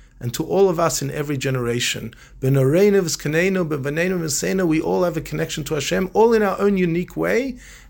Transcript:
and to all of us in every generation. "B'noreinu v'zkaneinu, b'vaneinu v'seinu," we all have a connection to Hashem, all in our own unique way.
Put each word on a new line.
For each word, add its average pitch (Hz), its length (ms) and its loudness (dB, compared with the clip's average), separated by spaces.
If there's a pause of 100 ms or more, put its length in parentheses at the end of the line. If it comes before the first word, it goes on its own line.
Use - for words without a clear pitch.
(200)
and 123 140 -6
to 160 100 -4
all 185 240 2
of 170 120 0
us 165 240 0
in 135 80 -6
every 147 260 -4
generation. 120 800 -4 (260)
"B'noreinu 147 600 4
v'zkaneinu, 170 680 0
b'vaneinu 156 500 -2
v'seinu," 180 480 -2
we 160 140 0
all 185 220 0
have 170 120 -2
a 160 60 -4
connection 156 440 -6
to 156 100 -4
Hashem, 175 380 -2
all 226 200 6
in 220 80 4
our 196 180 0
own 202 160 2
unique 180 400 0
way. 214 420 -2 (320)